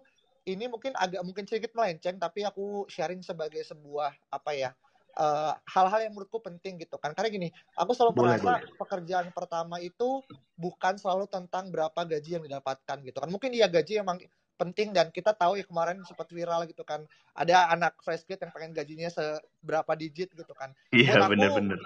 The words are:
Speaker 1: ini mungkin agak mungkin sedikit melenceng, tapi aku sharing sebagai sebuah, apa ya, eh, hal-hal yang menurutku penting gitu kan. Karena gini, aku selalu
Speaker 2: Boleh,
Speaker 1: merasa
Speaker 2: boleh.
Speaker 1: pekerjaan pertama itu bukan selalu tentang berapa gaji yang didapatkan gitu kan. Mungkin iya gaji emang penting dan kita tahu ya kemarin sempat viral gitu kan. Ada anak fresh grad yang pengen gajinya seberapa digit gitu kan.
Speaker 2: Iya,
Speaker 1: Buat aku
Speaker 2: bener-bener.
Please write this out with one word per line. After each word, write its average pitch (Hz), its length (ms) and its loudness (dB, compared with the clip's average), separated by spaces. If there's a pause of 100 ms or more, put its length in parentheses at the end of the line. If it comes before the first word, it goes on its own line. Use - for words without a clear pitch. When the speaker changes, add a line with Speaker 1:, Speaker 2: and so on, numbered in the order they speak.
(460)
Speaker 1:
ini 190 240 -6
mungkin 254 240 -8
agak 180 320 -4
mungkin 190 220 -10
sedikit 220 260 -6
melenceng, 185 460 -2
tapi 180 260 -4
aku 202 400 -6
sharing 180 380 -6
sebagai 156 420 -8
sebuah, 147 480 -6 (160)
apa 139 240 -6
ya, 131 160 -2 (480)
eh, 151 340 2 (220)
hal-hal 190 320 4
yang 214 80 -10
menurutku 202 240 -10
penting 180 400 -12
gitu 160 240 -12
kan. 143 140 -4
Karena 208 160 -2
gini, 185 160 -6 (260)
aku 175 220 2
selalu 233 200 6
Speaker 2:
Boleh, 240 220 6
Speaker 1:
merasa 233 240 2
Speaker 2:
boleh. - 0 - (160)
Speaker 1:
pekerjaan 180 560 -4
pertama 170 480 -6
itu 247 400 -2 (320)
bukan 180 400 -2
selalu 202 320 -2
tentang 185 480 -8
berapa 160 320 -2
gaji 160 320 -4
yang 160 80 -8
didapatkan 139 560 -8
gitu 131 160 -12
kan. 139 120 -4
Mungkin 202 200 -4
iya 233 160 6
gaji 175 360 2
emang 180 160 -2 (400)
penting 180 320 -2
dan 165 240 2
kita 214 240 0
tahu 180 160 4
ya 202 80 -4
kemarin 175 400 -2
sempat 165 320 -12
viral 170 320 -2
gitu 165 160 -16
kan. 151 240 -8 (240)
Ada 175 400 8
anak 170 320 2
fresh 165 240 -6
grad 190 160 -10
yang 170 80 -10
pengen 160 240 -14
gajinya 156 320 -8
seberapa 156 880 -4
digit 160 400 -6
gitu 165 160 -18
kan. 135 240 -14 (240)
Speaker 2:
Iya, 123 160 8
Speaker 1:
Buat 98 160 8
aku - 0 -
Speaker 2:
bener-bener. 101 560 4